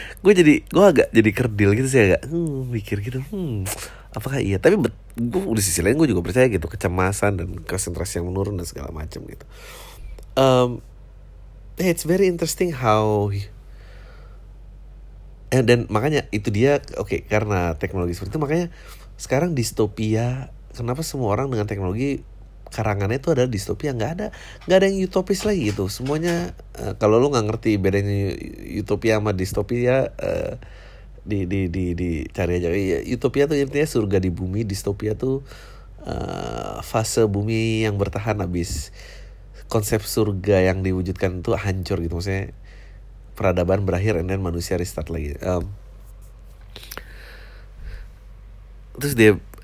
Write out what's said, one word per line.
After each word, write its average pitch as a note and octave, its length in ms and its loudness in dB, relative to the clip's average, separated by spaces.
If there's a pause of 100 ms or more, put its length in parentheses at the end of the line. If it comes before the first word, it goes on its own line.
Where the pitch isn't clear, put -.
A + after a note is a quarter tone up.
(240)
Gue F#3+ 80 8
jadi, E3 320 8
gue F3+ 220 6
agak E3 260 6
jadi A2 240 6
kerdil G#2+ 340 2 (140)
gitu C3+ 80 0
sih, C3 100 6 (140)
agak, B2+ 160 -4
hmm, C#3+ 400 -4
mikir G#2+ 320 -4
gitu, B2 160 -6
hmm, C3 480 -4 (480)
apakah C3 240 -4
iya? G2 240 0
Tapi F#3+ 160 6
bet-, - 160 0 (240)
gue A#2+ 220 0 (100)
di G#2+ 140 2
sisi F2 180 0
lain A#2+ 160 4
gue D#3+ 80 6
juga F2+ 160 2
percaya A2 240 4
gitu, F#2+ 240 -2
kecemasan F#2+ 720 0
dan F#2 60 -6 (180)
konsentrasi F#2 560 -4
yang F2+ 80 -4
menurun G2 240 -2
dan F2 80 -4
segala - 320 -12
macam - 320 -10
gitu. - 160 -18 (960)
Um, B2+ 400 6 (960)
it's E3+ 320 0
very F#3 240 4
interesting E3+ 400 -2
how, G#2+ 560 2 (2250)
eh, B2+ 160 6
dan A#2+ 240 4
makanya C3 400 0
itu G#2 160 -4
dia, B2 320 2 (160)
oke, - 320 -6
karena G2+ 480 0
teknologi F2 400 -4
seperti F#2+ 160 -10
itu, D#3 80 -4
makanya D#3 280 0 (520)
sekarang D#3+ 320 0
distopia, A2+ 1040 -2 (160)
kenapa B2 320 -6
semua A#2+ 320 -2
orang C3+ 160 -2
dengan G#2+ 160 0
teknologi G#2+ 560 -2 (420)
karangannya G#2+ 580 -2
itu E3+ 80 0
adalah B2+ 160 4
distopia? A#2 440 -4
Nggak A#2+ 280 -2
ada, G#3 80 -4 (400)
nggak F#3 120 6
ada F#3+ 80 6
yang G3 200 0
utopis F#3 400 0
lagi D#3 240 2
gitu. G2+ 160 -2
Semuanya, E3 680 -2 (200)
eh, - 240 -6
kalau A2 240 6
lu D3 80 4
nggak A2+ 200 2
ngerti G#2+ 280 0
bedanya G2 560 0 (440)
utopia G#2+ 400 2
sama G#2 120 0
distopia, A#2+ 880 0
eh, - 400 -4 (640)
di, G2 240 -4
di, F#2 240 -2
di, F2 240 -2
di E2+ 360 -4
cari F2 280 0
aja. E2+ 120 0
Iya, F#2 280 0 (160)
utopia C3+ 320 2
tuh D3+ 120 0
intinya C#3+ 280 0
surga G2+ 320 2
di F#2 120 0
bumi, F#2+ 360 -4
distopia G2+ 480 -4
tuh, C3+ 280 -2 (600)
eh, G1+ 800 -8
fase A2+ 440 2
bumi A2 600 2
yang G2+ 80 0
bertahan G#2 480 0
habis F2 480 -4 (720)
konsep A2 380 0
surga G2 640 2
yang F#2 160 2
diwujudkan F#2 580 -2
itu G2+ 140 0
hancur F#2 480 -2
gitu. E2+ 160 -4
Maksudnya F#2+ 340 -4 (840)
peradaban F#2 480 2
berakhir F#2 320 2
and F2 80 -2
then F#2+ 160 0
manusia E2+ 320 -2
restart E2+ 340 -4
lagi. D#2 300 -6
Em, - 240 0 (3250)
terus C#3+ 180 -2
dia A2 160 10 (300)